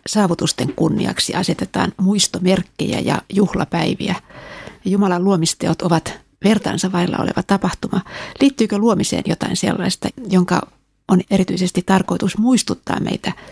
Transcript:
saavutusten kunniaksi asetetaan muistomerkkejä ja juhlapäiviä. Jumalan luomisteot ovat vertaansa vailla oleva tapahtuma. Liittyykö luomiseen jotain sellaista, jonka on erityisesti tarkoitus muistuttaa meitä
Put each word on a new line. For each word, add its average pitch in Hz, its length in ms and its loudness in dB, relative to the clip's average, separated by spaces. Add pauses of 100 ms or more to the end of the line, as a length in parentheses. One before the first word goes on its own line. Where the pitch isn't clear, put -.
saavutusten - 720 0
kunniaksi - 580 0
asetetaan - 600 -2
muistomerkkejä 185 1040 0
ja - 220 0 (100)
juhlapäiviä. 175 840 0 (720)
Jumalan 190 400 2
luomisteot 170 580 0
ovat 165 360 0 (260)
vertaansa 190 480 0
vailla 180 240 0
oleva - 300 -2
tapahtuma. 196 540 0 (400)
Liittyykö 226 380 2
luomiseen 202 480 2
jotain 180 300 -2
sellaista, - 520 -2 (220)
jonka 180 300 4 (480)
on 185 120 6 (100)
erityisesti 185 560 0
tarkoitus 185 520 0
muistuttaa - 640 0
meitä - 320 -4 (200)